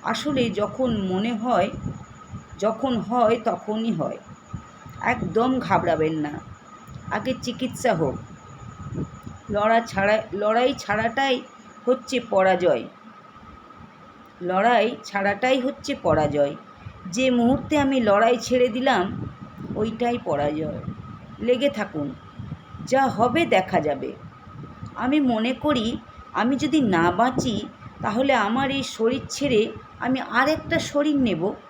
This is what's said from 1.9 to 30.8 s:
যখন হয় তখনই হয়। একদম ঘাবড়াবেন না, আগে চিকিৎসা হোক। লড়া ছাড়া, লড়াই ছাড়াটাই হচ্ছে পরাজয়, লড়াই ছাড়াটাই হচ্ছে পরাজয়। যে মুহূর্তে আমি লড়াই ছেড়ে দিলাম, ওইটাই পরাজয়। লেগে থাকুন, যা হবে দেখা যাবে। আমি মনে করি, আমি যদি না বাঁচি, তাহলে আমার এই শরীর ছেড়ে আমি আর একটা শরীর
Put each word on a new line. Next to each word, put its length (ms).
যখন 380
হয় 460
তখনই 480
হয়। 260
একদম 580
ঘাবড়াবেন 540
না, 260
আগে 300
চিকিৎসা 540
হোক। 200
লড়া 300
ছাড়া, 440
লড়াই 440
ছাড়াটাই 640
হচ্ছে 340
পরাজয়, 640
লড়াই 540
ছাড়াটাই 560
হচ্ছে 340
পরাজয়। 600
যে 260
মুহূর্তে 460
আমি 240
লড়াই 360
ছেড়ে 300
দিলাম, 600
ওইটাই 420
পরাজয়। 640
লেগে 300
থাকুন, 440
যা 220
হবে 380
দেখা 340
যাবে। 340
আমি 240
মনে 340
করি, 440
আমি 220
যদি 260
না 300
বাঁচি, 560
তাহলে 320
আমার 380
এই 120
শরীর 460
ছেড়ে 420
আমি 220
আর 280
একটা 300
শরীর 420